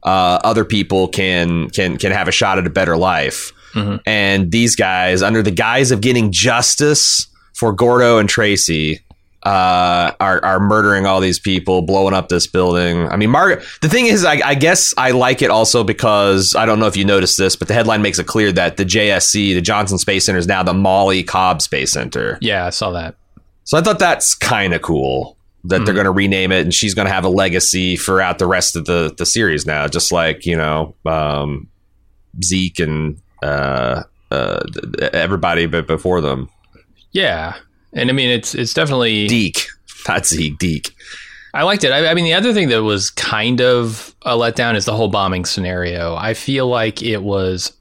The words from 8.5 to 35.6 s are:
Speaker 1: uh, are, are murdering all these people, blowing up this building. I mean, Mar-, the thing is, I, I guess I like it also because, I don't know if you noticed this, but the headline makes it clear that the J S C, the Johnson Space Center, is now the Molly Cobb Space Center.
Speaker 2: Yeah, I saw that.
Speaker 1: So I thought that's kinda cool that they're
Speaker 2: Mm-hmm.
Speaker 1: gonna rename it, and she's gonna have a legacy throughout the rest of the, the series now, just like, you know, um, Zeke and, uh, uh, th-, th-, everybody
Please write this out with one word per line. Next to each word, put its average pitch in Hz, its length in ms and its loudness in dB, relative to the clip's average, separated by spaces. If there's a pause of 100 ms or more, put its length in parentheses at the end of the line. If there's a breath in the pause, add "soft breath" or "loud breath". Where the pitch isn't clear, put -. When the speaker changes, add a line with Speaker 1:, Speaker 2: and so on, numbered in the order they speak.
Speaker 1:
uh, 90 760 2
are, 95 240 0
are 92 160 2
murdering 101 460 4
all 95 160 2
these 92 180 0
people, 92 420 0
blowing 98 320 2
up 92 140 -2
this 87 200 0
building. 87 600 0
I - 80 -4
mean, 107 140 2
Mar-, 165 320 2 (200 loud breath)
the 156 60 0
thing 233 200 2
is, 208 180 4
I, 156 80 4 (100)
I 143 120 0
guess 160 420 2
I 127 140 2
like 127 300 2
it 123 80 2
also 110 360 4
because, 101 680 2
I 110 120 2
don't 110 140 2
know 110 80 2
if 101 100 -2
you 98 80 0
noticed 98 320 2
this, 95 180 2
but - 140 -8
the 104 40 2
headline 110 280 2
makes 101 180 0
it - 80 -4
clear 107 240 2
that 87 240 0
the 98 80 -2
J 104 280 2
S 92 180 2
C, 101 240 2
the 90 80 2
Johnson 101 380 0
Space 95 260 0
Center, 95 120 0
is 85 100 0
now 95 160 0
the 90 100 0
Molly 95 500 2
Cobb 92 380 0
Space 67 320 -2
Center. 58 480 -6
Speaker 2:
Yeah, 98 240 -2
I 87 60 -4
saw 101 200 -6
that. 82 240 -8 (480)
Speaker 1:
So - 140 0
I 165 40 2
thought 208 180 0
that's - 360 0
kinda 95 440 0
cool 65 580 -4 (260)
that 92 160 0
they're 104 140 -2
Speaker 2:
Mm-hmm. - 40 0
Speaker 1:
gonna 98 140 2
rename 95 400 0
it, 92 100 2
and 85 120 -2
she's 101 200 -2
gonna 98 180 -2
have 92 120 -2
a 95 60 0
legacy 90 680 0
throughout 92 440 0
the 92 80 0
rest 90 280 0
of 82 100 -6
the, 82 320 0
the 87 80 -4
series 80 400 0
now, 76 220 -2
just - 240 -2
like, 82 340 -2
you 85 120 -2
know, 78 360 -2 (120)
um, 73 600 -4 (760)
Zeke 92 360 -2
and, 76 380 -2 (260)
uh, 67 600 -2 (280)
uh, 50 300 -4
th-, 50 240 -10 (140)
th-, 71 140 -2
everybody 85 540 0